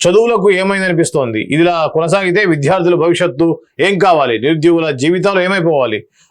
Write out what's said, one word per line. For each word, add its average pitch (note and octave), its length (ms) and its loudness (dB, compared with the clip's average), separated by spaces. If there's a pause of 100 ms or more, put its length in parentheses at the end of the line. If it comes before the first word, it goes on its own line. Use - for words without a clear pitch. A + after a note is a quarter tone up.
చదువులకు G#3 500 2
ఏమైందనిపిస్తోంది. F3 880 -2 (140)
ఇదిలా E3 400 0
కొనసాగితే F3+ 500 0
విద్యార్థుల E3+ 500 0
భవిష్యత్తు E3 640 0 (200)
ఏం F#3 180 0
కావాలి, D3 400 2
నిరుద్యోగుల D#3+ 520 0
జీవితాలు F3 500 -2
ఏమైపోవాలి? D#3+ 640 -2 (260)